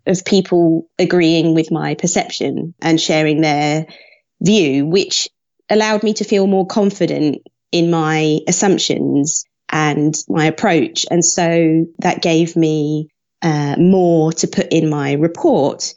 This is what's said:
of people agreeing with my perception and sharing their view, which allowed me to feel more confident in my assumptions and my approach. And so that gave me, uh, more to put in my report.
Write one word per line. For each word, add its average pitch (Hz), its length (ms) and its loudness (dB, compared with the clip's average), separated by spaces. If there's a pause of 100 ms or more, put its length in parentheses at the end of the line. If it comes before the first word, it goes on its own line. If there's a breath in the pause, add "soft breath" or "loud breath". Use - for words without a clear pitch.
of 185 200 -2
people 175 640 2 (120)
agreeing 170 560 2
with 160 160 0
my 151 240 -4
perception - 880 -4
and 165 200 0
sharing 156 400 0
their 151 440 0 (560 loud breath)
view, 156 440 2
which - 420 -2 (420)
allowed 214 340 0
me 214 120 0
to 214 80 -6
feel 196 240 0
more 190 200 2
confident 165 720 0 (320)
in 170 180 2
my 156 580 0
assumptions 151 960 0 (260)
and 151 460 0 (120)
my 160 180 0
approach. 160 640 0
And 175 160 0
so 165 600 2 (140)
that - 220 -2
gave 165 340 0
me, 156 540 0 (320)
uh, 147 380 -2
more 175 540 4
to - 140 -4
put - 240 -4
in 160 180 2
my 143 240 -2
report. 156 840 0